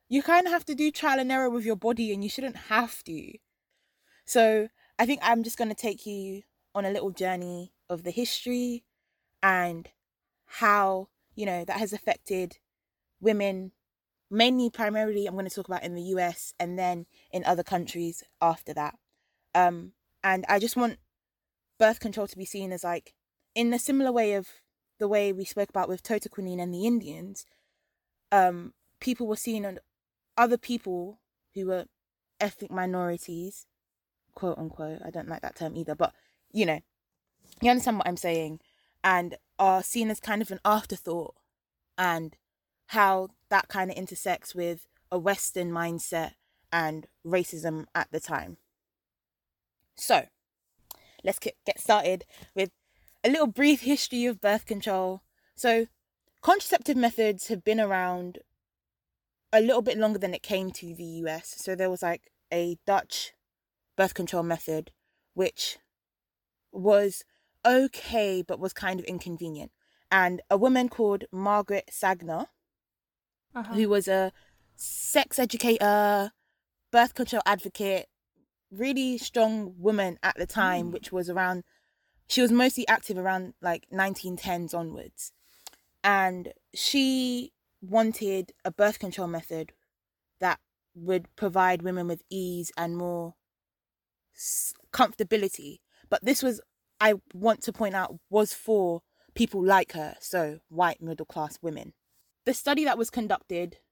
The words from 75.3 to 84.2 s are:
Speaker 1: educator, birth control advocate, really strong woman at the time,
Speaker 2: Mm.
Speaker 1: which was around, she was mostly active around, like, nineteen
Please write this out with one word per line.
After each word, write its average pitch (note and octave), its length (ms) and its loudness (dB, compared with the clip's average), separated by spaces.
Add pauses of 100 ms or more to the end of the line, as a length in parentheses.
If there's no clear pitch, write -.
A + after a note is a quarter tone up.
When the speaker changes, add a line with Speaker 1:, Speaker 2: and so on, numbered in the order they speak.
Speaker 1:
educator, G#3 920 4 (580)
birth A#3+ 240 6
control A#3 300 -2
advocate, G3 640 0 (640)
really B3+ 480 0
strong A3 600 0
woman G3 420 2
at F#3+ 140 0
the F3+ 100 -4
time, F3+ 420 0
Speaker 2:
Mm. E3+ 40 -8
Speaker 1:
which - 200 -10
was F3+ 180 -2
around, F#3 340 0 (640)
she - 140 2
was A#3 100 6
mostly B3+ 380 4
active G#3 280 0
around, F#3 440 -4
like, F3 280 -4
nineteen F#3+ 460 -4